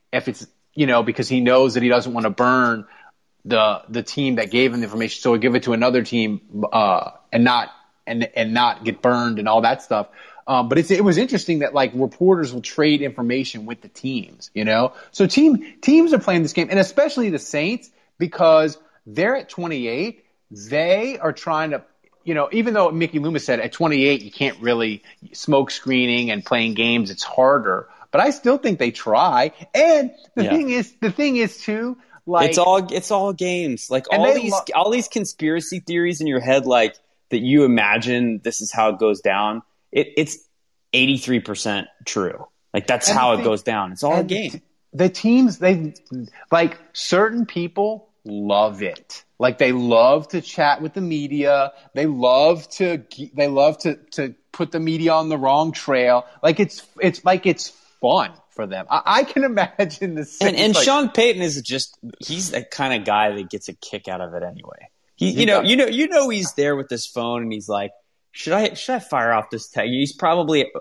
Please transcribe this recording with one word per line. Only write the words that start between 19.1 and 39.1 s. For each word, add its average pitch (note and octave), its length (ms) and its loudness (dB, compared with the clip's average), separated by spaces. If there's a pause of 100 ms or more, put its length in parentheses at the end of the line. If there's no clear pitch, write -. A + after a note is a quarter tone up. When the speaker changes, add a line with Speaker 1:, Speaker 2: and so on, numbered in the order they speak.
Speaker 1:
at - 140 -8
twenty-eight. D#3 760 -6 (280)
They E3 640 -2
are D#3 160 -4
trying D#3 380 -4
to, C#3+ 120 -6 (400)
you E3 120 -4
know, C#3+ 160 0
even A3+ 240 0
though F3+ 160 4
Mickey E3 260 -2
Loomis D3+ 260 -4
said A#2+ 160 -2
at A2+ 120 -6
twenty-eight C#3+ 500 0
you G#2 100 -18
can't - 300 -6
really, A2+ 400 -2 (320)
smoke C#3 380 0
screening B2 580 0
and G#2 160 -4
playing A2+ 300 0
games, A#2 340 0
it's F#2+ 140 -10
harder. B2+ 640 0 (220)
But D3+ 100 2
I C4+ 80 2
still C4+ 300 0
think G3+ 180 -2
they A#2+ 140 0
try. C3 600 2 (220)
And D4+ 380 4 (240)
the A#3 100 0
Speaker 2:
Yeah. - 60 0
Speaker 1:
thing D4 180 0
is, B3 320 -4
the G#3+ 100 -2
thing C#4 260 0
is A3+ 200 -2
too, A3+ 400 -6 (300)
like, E3+ 220 2
Speaker 2:
It's - 100 0
all, F#3 340 4
it's F3+ 180 -6
all G3 220 0
games. F3 560 -4
Like, C3 220 -2
Speaker 1:
and G#3 100 2
Speaker 2:
all B3+ 100 4
Speaker 1:
they B3 100 2
Speaker 2:
these, G#3 100 -2
Speaker 1:
lo- G3 80 2 (160)
Speaker 2:
all F#3 160 2
these A#3+ 160 -2
conspiracy E3+ 720 -4
theories E3+ 420 -2
in D#3 60 -4
your C3 120 0
head, C3 280 2
like, A#2+ 280 2 (340)
that A#2+ 100 0
you C#3 240 4
imagine A#2 800 2
this A2+ 180 -6
is G#2+ 100 -10
how A2 180 2
it G2+ 100 -2
goes G#2+ 220 2